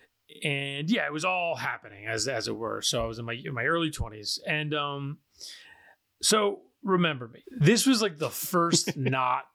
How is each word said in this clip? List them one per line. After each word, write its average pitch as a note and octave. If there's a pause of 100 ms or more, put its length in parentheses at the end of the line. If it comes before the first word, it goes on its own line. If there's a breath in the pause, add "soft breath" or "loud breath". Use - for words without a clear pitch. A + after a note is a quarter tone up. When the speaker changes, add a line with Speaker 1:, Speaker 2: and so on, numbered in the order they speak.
(420 loud breath)
Speaker 1:
And, C#3
yeah, G3
it D3
was D#3
all F3
happening, A#2
as, A2+
as A2+
it A2+
were. G#2+
So A#2
I A2+
was A2+
in A#2
my, A#2
in B2+
my A#2+
early E3
twenties. G#2+
And, D3+
um, C#3+ (1040 loud breath)
so G#3 (200)
Remember E3
Me. - (160)
This G#3+
was, B3+
like, F3+
the C#3+
first E3+
Speaker 2:
<laughs> -
Speaker 1:
not C3 (120)